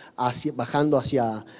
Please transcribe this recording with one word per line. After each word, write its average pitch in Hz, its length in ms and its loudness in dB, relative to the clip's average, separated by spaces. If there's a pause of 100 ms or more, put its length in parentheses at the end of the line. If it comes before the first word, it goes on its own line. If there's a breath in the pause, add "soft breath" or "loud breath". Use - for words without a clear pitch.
(160 loud breath)
hacia, 123 360 -2
bajando 147 440 2
hacia, 117 480 0 (160 loud breath)